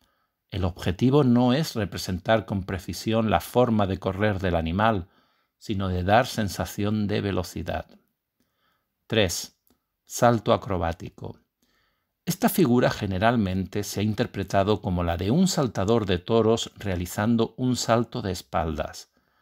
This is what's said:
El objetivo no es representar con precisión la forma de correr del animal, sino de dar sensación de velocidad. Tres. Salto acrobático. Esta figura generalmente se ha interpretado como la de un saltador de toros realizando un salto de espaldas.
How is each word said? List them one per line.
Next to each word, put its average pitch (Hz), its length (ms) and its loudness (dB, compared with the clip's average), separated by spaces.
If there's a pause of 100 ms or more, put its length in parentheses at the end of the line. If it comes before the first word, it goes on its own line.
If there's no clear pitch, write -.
(480)
El 95 160 -4
objetivo 123 600 2
no 123 280 4
es 156 220 -2
representar 101 720 -2
con 98 160 -2
precisión 107 680 -2
la 87 100 4
forma 117 460 2
de 90 120 -2
correr 98 400 0
del 90 160 0
animal, 90 540 0 (500)
sino 98 300 -4
de 90 160 -2
dar 113 220 4
sensación 104 840 -4
de 107 120 -2
velocidad. 90 640 -6 (1200)
Tres. - 500 -2 (460)
Salto 120 480 2
acrobático. 92 880 -4 (840)
Esta 190 240 -2
figura 131 420 4
generalmente 98 920 0
se - 180 -6
ha - 40 0
interpretado 101 760 0
como 90 220 -2
la 85 140 0
de 95 160 0
un 180 160 4
saltador 113 580 0
de 90 120 0
toros 113 580 0
realizando 104 840 -2
un 127 160 0
salto 117 480 0
de 98 80 -4
espaldas. 82 800 -6 (320)